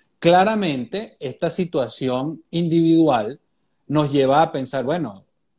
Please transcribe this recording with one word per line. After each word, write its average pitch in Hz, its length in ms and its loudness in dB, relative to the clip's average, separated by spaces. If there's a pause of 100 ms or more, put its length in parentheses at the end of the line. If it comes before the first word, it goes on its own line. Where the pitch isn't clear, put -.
(180)
Claramente, 185 1000 0
esta 151 300 -6
situación 135 1000 -4
individual 165 880 2 (480)
nos 147 240 0
lleva 139 300 4
a 165 100 0
pensar, 131 320 -6
bueno, 131 400 -6 (340)